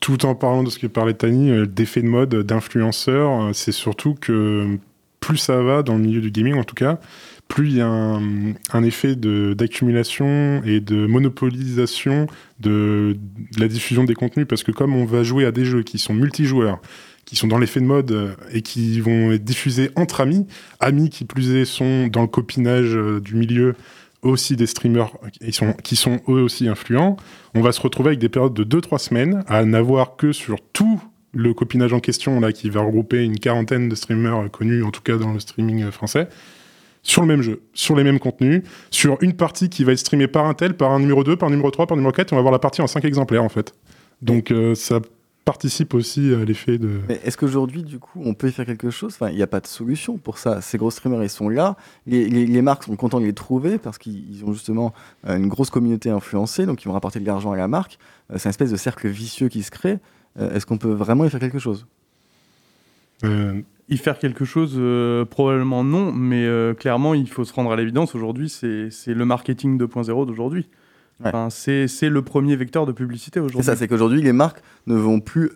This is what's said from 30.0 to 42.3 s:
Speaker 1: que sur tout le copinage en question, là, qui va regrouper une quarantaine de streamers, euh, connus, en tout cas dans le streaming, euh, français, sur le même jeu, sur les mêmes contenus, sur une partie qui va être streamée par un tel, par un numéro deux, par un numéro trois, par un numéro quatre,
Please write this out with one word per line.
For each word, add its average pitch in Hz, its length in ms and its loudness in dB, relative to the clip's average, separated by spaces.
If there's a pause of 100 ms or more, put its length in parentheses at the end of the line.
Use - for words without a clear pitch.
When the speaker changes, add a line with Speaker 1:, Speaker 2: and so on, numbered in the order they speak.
Speaker 1:
que 151 160 2
sur - 280 -6
tout 214 400 0 (340)
le 117 200 2
copinage 123 400 2
en 123 40 4
question, 123 420 -2
là, 110 120 2
qui 107 160 -6
va 104 140 0
regrouper 110 420 0
une 107 140 -2
quarantaine 120 500 0
de 110 60 -2
streamers, 113 500 0
euh, 101 40 -6
connus, 113 360 0
en 107 60 -2
tout - 100 -10
cas - 160 -2
dans 110 160 -2
le 107 80 -4
streaming, 110 440 -2
euh, 101 60 -4
français, 143 380 -4 (760)
sur - 200 2
le 165 40 6
même 151 140 6
jeu, 113 220 -2 (100)
sur - 240 0
les 139 80 6
mêmes 139 140 4
contenus, 135 440 2 (280)
sur 139 320 2
une 180 100 4
partie 180 380 0
qui 151 120 0
va 127 100 2
être 127 60 0
streamée 139 300 2
par 151 160 2
un 156 80 2
tel, 175 240 -2
par 135 160 2
un 139 80 4
numéro 139 240 4
deux, 156 100 2
par 165 140 0
un - 20 2
numéro 143 200 2
trois, 170 160 0
par 170 100 -2
un 139 40 0
numéro 135 120 2
quatre, 185 200 -2